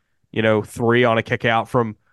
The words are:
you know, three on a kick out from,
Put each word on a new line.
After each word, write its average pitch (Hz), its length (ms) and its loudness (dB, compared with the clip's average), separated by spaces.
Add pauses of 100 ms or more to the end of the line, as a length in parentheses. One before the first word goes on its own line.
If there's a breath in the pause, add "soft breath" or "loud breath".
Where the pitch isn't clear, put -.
(320)
you 110 120 -2
know, 110 180 2
three 117 420 0
on 113 140 2
a 113 60 -2
kick - 200 -6
out 113 240 0
from, 113 280 -2 (180)